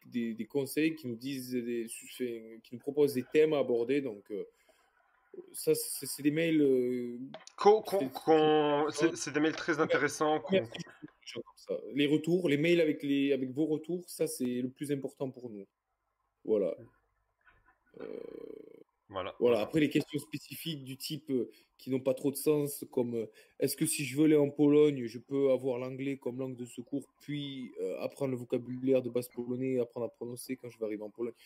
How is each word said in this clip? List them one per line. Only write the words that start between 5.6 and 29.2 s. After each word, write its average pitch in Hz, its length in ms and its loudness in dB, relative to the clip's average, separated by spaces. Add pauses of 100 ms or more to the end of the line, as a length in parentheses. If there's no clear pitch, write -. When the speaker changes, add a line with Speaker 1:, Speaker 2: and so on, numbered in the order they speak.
Speaker 1:
c'est, - 300 -6
c'est 135 180 -8
des 147 80 4
mails, 160 300 4
euh, 123 560 2 (400)
Speaker 2:
Qu'on, 214 240 8
qu'on, 196 180 -2
Speaker 1:
c'est, 131 120 -2
Speaker 2:
qu'on, 151 800 4
Speaker 1:
c'est 165 220 2
Speaker 2:
c'est, - 40 -8
c'est - 160 -8
des 143 80 0
mails 151 160 2
très 151 240 -2
intéressants 151 640 2
qu'on, 190 140 0
Speaker 1:
Merci, 175 160 0 (560)
questions 117 140 -10
comme - 160 -18
ça. - 240 -6 (120)
Les 143 140 2
retours, 160 420 2
les 143 80 2
mails 170 240 4
avec 151 220 0
les, 139 300 2
avec 131 180 -2
vos 147 140 0
retours, 156 440 -4
ça, 160 180 -2
c'est 123 340 -4
le 127 80 -2
plus 139 220 -6
important 135 380 -4
pour 123 200 -12
nous. 101 180 -14 (760)
Voilà. 101 320 2 (1200)
Euh, - 60 -10 (1040)
Speaker 2:
Voilà. 95 240 -6
Speaker 1:
voilà. - 60 -20
Speaker 2:
Voilà. 117 220 6
Speaker 1:
Après, 160 180 -2
les 147 100 4
questions - 300 -2
spécifiques 143 640 -10
du 131 140 -12
type, - 320 -10
euh, 127 200 0 (280)
qui - 120 -12
n'ont 131 120 0
pas 131 120 2
trop 135 180 -2
de 135 40 -4
sens, 147 560 -2
comme, 120 240 -2
euh, 110 160 -6 (280)
est-ce 139 160 0
que 160 100 -2
si 147 200 -2
je 127 120 -8
veux 156 80 6
aller 156 100 6
en 143 140 4
Pologne, 147 560 4
je 113 140 -8
peux 139 320 2
avoir 123 260 0
l'anglais 131 400 -4
comme 127 220 -8
langue 131 160 -6
de 123 100 -10
secours, 127 420 -8 (140)
puis, 139 600 -8
euh, 92 180 -4
apprendre 131 320 -4
le 123 60 -4
vocabulaire 127 640 0
de 120 80 -4
base 123 200 -4